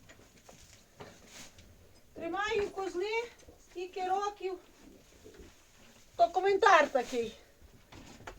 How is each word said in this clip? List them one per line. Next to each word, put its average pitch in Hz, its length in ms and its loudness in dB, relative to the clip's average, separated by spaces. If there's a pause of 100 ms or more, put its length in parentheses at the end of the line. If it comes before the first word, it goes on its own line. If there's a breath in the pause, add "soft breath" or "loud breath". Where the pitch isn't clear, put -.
(2250)
Тримаю 392 560 -2
козли, 381 540 -4 (460)
скільки 370 380 -8
років. 381 500 -2 (1600)
То 679 120 6
коментар 370 600 6
такий. 233 480 -2 (1040)